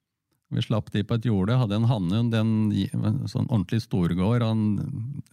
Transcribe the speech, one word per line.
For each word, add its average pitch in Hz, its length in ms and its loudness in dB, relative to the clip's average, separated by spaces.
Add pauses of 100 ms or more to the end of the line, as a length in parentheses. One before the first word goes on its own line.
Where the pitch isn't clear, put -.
(500)
Vi - 100 -2
slapp - 300 -2
de 104 120 0
på 104 120 -4
et 117 100 -2
jorde, 107 340 2
hadde 113 160 0
en 113 100 2
hannhund, 113 460 2
den 110 400 2
gi-, 101 240 0
en 110 320 -2
sånn 107 220 -2
ordentlig 113 340 0
storgård, 92 600 0
han, 110 800 -2 (100)